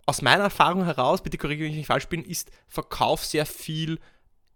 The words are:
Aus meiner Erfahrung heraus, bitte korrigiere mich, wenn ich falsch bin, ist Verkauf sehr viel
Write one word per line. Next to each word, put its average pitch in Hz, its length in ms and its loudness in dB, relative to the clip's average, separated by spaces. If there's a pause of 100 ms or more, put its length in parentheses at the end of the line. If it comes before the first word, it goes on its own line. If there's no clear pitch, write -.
Aus - 160 -2
meiner 151 220 6
Erfahrung 180 420 4
heraus, 151 360 2
bitte 160 140 -8
korrigiere 151 320 -6
mich, 151 60 -6
wenn 151 80 -8
ich - 40 -10
falsch 143 200 0
bin, 165 180 -6
ist - 260 -10 (160)
Verkauf - 600 -2
sehr 151 180 -2
viel 160 540 -6 (580)